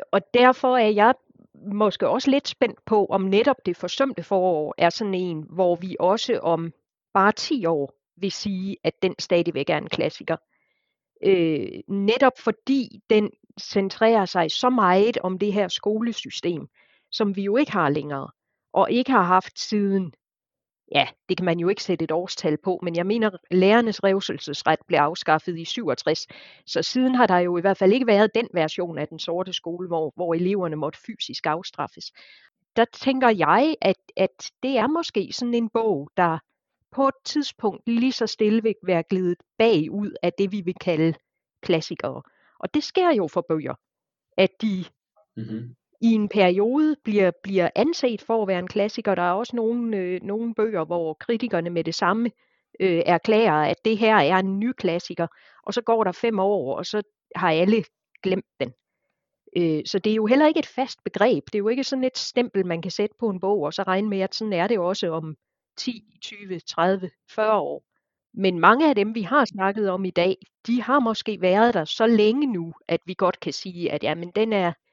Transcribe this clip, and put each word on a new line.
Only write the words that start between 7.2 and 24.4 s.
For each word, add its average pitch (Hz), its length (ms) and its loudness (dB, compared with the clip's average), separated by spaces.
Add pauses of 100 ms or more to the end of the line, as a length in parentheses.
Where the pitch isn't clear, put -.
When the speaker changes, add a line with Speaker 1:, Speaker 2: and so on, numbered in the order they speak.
Speaker 1:
ti 233 340 -4
år 151 280 -2 (280)
vil 196 100 -2
sige, 190 520 -6
at 214 180 -2
den 185 180 -2
stadigvæk 170 500 0
er 156 80 0
en - 120 -8
klassiker. - 460 -4 (880)
Øh, 160 440 2 (200)
netop 214 520 2
fordi 233 600 -4 (100)
den 214 220 2 (300)
centrerer 196 640 2
sig 170 260 0
så - 180 0
meget 202 480 4
om 185 220 -4
det 208 140 0
her 196 140 0
skolesystem, 180 1000 -6 (440)
som 202 240 -2
vi 196 80 -4
jo 202 140 0
ikke 294 140 0
har 170 180 2
længere, 143 380 -4 (460)
og - 180 2
ikke 247 200 0
har 214 120 4
haft 185 360 0
siden, 196 540 -2 (840)
ja, 143 120 4 (220)
det 185 80 -2
kan 180 80 -4
man 170 140 0
jo 170 100 0
ikke 202 140 -4
sætte 165 200 -2
et 160 80 -4
årstal 165 520 -2
på, 185 200 -2
men 170 120 -6
jeg 170 100 -2
mener, 214 240 0 (220)
lærernes 208 520 4
revselsesret 190 840 -2